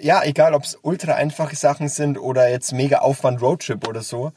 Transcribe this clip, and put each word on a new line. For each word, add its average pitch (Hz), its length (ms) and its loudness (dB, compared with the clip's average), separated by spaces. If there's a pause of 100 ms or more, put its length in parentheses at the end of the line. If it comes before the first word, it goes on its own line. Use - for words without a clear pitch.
ja, 170 180 4
egal, 151 300 4
ob's 143 300 -2
ultra 156 320 -2
einfache 151 420 -4
Sachen 143 320 0
sind 143 300 -2
oder 127 320 2
jetzt 127 220 -4
mega 135 260 2
Aufwand 127 420 0
Roadtrip 123 480 -2
oder 110 140 -8
so. 123 340 -8